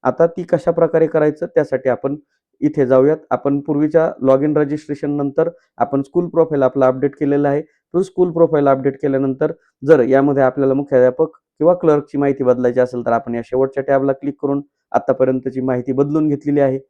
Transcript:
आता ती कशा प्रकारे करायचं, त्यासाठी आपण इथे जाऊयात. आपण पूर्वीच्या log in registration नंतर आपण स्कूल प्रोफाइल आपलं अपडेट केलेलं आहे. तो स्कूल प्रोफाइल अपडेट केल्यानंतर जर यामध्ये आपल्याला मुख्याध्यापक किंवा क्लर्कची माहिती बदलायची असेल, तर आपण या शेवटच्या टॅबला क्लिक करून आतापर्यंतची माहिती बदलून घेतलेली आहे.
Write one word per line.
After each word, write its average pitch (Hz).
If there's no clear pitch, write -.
आता 165
ती 175
कशा 175
प्रकारे 160
करायचं, 151
त्यासाठी 135
आपण 139
इथे 143
जाऊयात. 135
आपण 143
पूर्वीच्या 156
log 135
in 151
registration 151
नंतर 147
आपण 139
स्कूल 175
प्रोफाइल 160
आपलं 131
अपडेट 131
केलेलं 143
आहे. 143
तो -
स्कूल 180
प्रोफाइल 156
अपडेट 135
केल्यानंतर 139
जर 151
यामध्ये 135
आपल्याला 135
मुख्याध्यापक 135
किंवा -
क्लर्कची 151
माहिती 139
बदलायची 123
असेल, 123
तर 120
आपण 117
या 117
शेवटच्या 135
टॅबला 135
क्लिक 139
करून 143
आतापर्यंतची 131
माहिती 127
बदलून 147
घेतलेली 147
आहे. 135